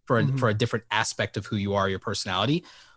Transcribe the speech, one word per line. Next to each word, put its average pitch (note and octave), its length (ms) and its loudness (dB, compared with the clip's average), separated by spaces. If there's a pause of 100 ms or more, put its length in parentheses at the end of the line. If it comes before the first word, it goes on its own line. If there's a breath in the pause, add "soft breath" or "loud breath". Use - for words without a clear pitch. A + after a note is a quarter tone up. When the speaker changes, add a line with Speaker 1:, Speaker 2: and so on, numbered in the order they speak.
Speaker 1:
for B2 120 4
a, - 40 4
Speaker 2:
Mm-hmm. C3+ 140 0
Speaker 1:
for B2+ 120 2
a G#2+ 60 2
different A#2 340 -2
aspect G#2+ 480 -2
of G2+ 80 -4
who - 120 -4
you G2 180 0
are, G2 140 2
your F#2+ 100 -4
personality. G#2+ 640 -2 (340 loud breath)